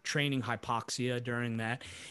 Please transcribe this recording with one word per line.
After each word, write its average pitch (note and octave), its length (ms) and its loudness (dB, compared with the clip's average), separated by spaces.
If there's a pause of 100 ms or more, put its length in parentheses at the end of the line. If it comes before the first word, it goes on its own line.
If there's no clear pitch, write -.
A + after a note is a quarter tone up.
training C#3+ 360 2
hypoxia B2 840 0
during A#2+ 360 0
that. A2+ 240 -2 (280)